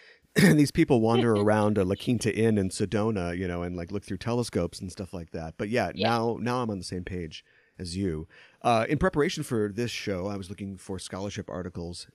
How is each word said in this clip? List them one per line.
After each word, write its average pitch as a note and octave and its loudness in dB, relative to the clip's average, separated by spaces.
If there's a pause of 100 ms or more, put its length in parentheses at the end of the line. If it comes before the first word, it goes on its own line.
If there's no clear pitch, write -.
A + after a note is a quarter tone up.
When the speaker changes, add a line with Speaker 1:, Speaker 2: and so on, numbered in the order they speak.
Speaker 1:
<clears throat> - -16
these D3+ 6
people D3 4
wander A#2 4
Speaker 2:
<laughs> - 4
Speaker 1:
around G#2 4
a F#2+ 4
La F#2+ 2
Quinta A#2 0
Inn A2 4
in F#2+ 2
Sedona, G2+ 0
you F#2 -2
know, F2 -2
and, F2 -4
like, E2+ -8
look G2+ -6
through F#2+ -6
telescopes A#2 -2
and F#2 -10
stuff - -10
like E2+ -10
that." D#2+ -8
But G#2+ -4
yeah, G#2+ 0
Speaker 2:
Yeah. G2+ 0
Speaker 1:
now, A#2 0
now B2 -2
I'm A2 -2
on G2 -4
the E2+ -10
same F2+ -8
page F2 -10 (320)
as F2 -10
you. E2+ -4 (340)
Uh, A#2 4
in D3+ 2
preparation D#3+ 0
for G#2+ 0
this A#2 -4
show, F#2+ -4
I G2+ -6
was F#2+ -12
looking G2 -10
for F#2+ -10
scholarship G2 -10
articles F2 -10